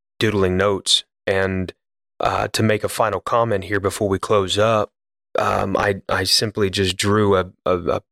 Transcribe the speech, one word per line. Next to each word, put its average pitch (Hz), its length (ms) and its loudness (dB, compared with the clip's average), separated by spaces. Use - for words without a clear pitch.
doodling 98 360 2
notes. 98 480 0
And, 95 480 -2
uh, 104 280 0
to - 140 -2
make 107 220 0
a 101 40 -4
final 101 320 -2
comment 117 440 0
here 101 160 -2
before 98 280 -2
we 95 100 0
close 95 380 0
up, 107 360 2
um, 101 380 -2
I, 101 320 0
I 95 160 -2
simply 104 460 0
just 92 260 -2
drew 101 400 2
a, 92 140 -2
a, 92 100 2
a - 120 -2